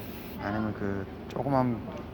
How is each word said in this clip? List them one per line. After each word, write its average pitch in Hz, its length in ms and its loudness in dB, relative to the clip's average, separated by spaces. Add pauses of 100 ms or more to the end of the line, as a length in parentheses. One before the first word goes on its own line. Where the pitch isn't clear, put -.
(420)
아니면 104 320 2
그 98 320 0 (220)
조그만, 127 520 4 (340)